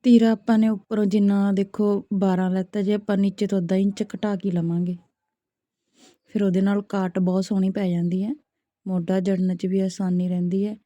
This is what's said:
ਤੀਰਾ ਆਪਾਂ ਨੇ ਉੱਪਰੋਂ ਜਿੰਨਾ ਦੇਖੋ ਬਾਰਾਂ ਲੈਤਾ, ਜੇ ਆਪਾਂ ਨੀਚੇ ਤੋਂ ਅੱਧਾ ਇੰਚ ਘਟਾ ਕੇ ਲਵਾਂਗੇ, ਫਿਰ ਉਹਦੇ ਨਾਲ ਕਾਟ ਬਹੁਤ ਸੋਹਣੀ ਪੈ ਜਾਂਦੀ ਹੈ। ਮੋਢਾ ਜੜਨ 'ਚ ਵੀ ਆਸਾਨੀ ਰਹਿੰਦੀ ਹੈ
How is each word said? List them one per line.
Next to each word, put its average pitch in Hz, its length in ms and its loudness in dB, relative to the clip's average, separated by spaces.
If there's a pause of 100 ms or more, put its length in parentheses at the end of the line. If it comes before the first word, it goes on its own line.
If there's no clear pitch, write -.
ਤੀਰਾ 226 260 8
ਆਪਾਂ 220 260 0
ਨੇ 220 120 4
ਉੱਪਰੋਂ 214 360 -2
ਜਿੰਨਾ 202 460 2
ਦੇਖੋ 196 340 -2 (300)
ਬਾਰਾਂ 185 340 0
ਲੈਤਾ, 185 320 -4
ਜੇ 196 120 0
ਆਪਾਂ 208 240 -2
ਨੀਚੇ 196 300 0
ਤੋਂ 202 100 0
ਅੱਧਾ 180 180 0
ਇੰਚ 196 300 0
ਘਟਾ 208 300 -6
ਕੇ 196 160 -4
ਲਵਾਂਗੇ, 175 460 -2 (1300)
ਫਿਰ 208 160 -2
ਉਹਦੇ 190 180 2
ਨਾਲ 202 280 2
ਕਾਟ 190 300 -2
ਬਹੁਤ 185 240 0
ਸੋਹਣੀ 190 260 0
ਪੈ 190 200 -2
ਜਾਂਦੀ 175 340 -2
ਹੈ। 226 100 -4 (520)
ਮੋਢਾ 185 340 -2
ਜੜਨ 185 360 0
'ਚ 175 100 -8
ਵੀ 190 140 0
ਆਸਾਨੀ 185 500 -2
ਰਹਿੰਦੀ 180 360 -2
ਹੈ 208 100 -8 (100)